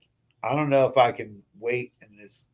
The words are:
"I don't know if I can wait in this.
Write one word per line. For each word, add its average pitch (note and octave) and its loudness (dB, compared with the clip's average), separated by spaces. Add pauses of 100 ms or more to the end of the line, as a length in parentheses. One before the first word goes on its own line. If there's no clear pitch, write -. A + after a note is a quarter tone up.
(420)
"I A#2+ -2
don't D3 -2
know C3+ 4
if B2+ -4
I A#2+ 6
can G#2+ -14 (160)
wait B2 -6
in G#2 -20
this. - -20